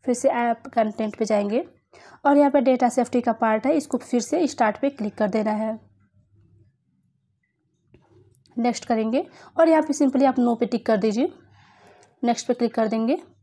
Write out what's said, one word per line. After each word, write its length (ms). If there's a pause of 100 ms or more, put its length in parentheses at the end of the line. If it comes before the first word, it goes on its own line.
फिर 100
से 140
ऐप 380
कंटेंट 480
पे 100
जाएंगे 380 (640)
और 120
यहाँ 140
पे 100
डेटा 280
सेफ्टी 320
का 120
पार्ट 320
है, 100
इसको 240
फिर 220
से 260
स्टार्ट 300
पे 120
क्लिक 260
कर 140
देना 240
है। 260 (2750)
नेक्स्ट 280
करेंगे 400 (320)
और 120
यहाँ 120
पे 140
simply 300
आप 120
no 220
पे 60
टिक 200
कर 120
दीजिए। 340 (920)
नेक्स्ट 240
पे 60
क्लिक 200
कर 140
देंगे 300 (260)